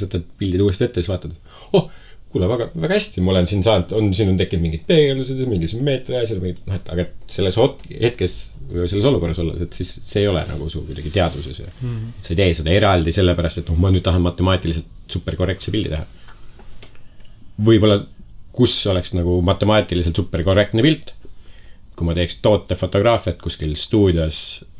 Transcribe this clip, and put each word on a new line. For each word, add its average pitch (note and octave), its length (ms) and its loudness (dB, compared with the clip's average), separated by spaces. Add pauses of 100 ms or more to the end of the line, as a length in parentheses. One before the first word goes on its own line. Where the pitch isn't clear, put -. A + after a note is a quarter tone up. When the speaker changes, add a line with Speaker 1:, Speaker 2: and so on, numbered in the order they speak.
Speaker 1:
võtad F#2 180 -4 (140)
pildid F#2 240 0
uuesti G2+ 240 2
ette A#2+ 140 -2
ja E2+ 40 0
siis G2+ 80 -6
vaatad, E2+ 220 -6 (400)
"Oh, G3 160 2 (420)
kuule, F2+ 160 0
väga, A#2 220 -2 (100)
väga D#2+ 140 0
hästi, - 280 0
ma F#2 100 2
olen F2+ 160 4
siin F#2+ 160 0
saanud, G2 280 4
on, G#2 220 2
siin G2 160 2
on F#2 80 2
tekkinud F2+ 240 0
mingid D#2+ 260 -2
peegeldused C3+ 520 2
ja B2+ 80 -2
mingi F2 200 0
sümmeetria B2+ 540 -2
ja A2+ 60 0
seal G#2+ 120 -4
mingid," F2+ 280 -6
noh, G2 80 -2
et, - 140 -8
aga E2+ 120 0
et E2+ 120 -6 (140)
selles F#2 300 0
hot-, B2+ 320 2
hetkes - 480 -2 (340)
või F2 160 -2
selles G2 180 0
olukorras E2+ 340 2
olles, E2 220 -2
et E2 120 -6
siis - 180 -6 (120)
see - 180 -2
ei G2+ 80 2
ole F2 180 0
nagu D2+ 220 -6
su D#2+ 160 -6
kuidagi D#2 260 -10
teadvuses D2 480 -2
ja - 60 -12 (160)
Speaker 2:
Mhm. A#2 360 -6
Speaker 1:
et F#2 60 -12
sa - 100 -4
ei - 40 0
tee E2+ 160 4
seda D#2 180 -2
eraldi F#2 400 4
sellepärast, E2+ 460 2
et, E2 120 -6
"Oh, E2 60 0
ma F2 160 4
nüüd F#2 120 4
tahan F2+ 180 2
matemaatiliselt F2 640 0 (220)
superkorrektse F#2 640 -4
pildi G#2 180 -2
teha." D#2 160 -4 (1500)
Võib-olla, G#2 400 6 (540)
kus A#2+ 220 4 (120)
oleks F2+ 260 0
nagu F2+ 280 2
matemaatiliselt F#2+ 760 2
superkorrektne G2 640 2
pilt, - 320 0 (840)
kui E2+ 120 -2
ma E2 80 0
teeks F2 260 0
tootefotograafiat G2+ 1000 2
kuskil D#2 340 -4
stuudios E2+ 880 2 (160)